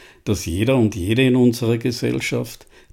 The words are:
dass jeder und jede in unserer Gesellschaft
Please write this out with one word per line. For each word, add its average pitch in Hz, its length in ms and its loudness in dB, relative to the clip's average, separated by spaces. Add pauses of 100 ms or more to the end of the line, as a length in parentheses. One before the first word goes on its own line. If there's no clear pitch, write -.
(240)
dass - 220 -2
jeder 110 320 0
und 110 180 2
jede 107 280 0
in 127 120 4
unserer 120 420 2
Gesellschaft 123 880 -4 (280)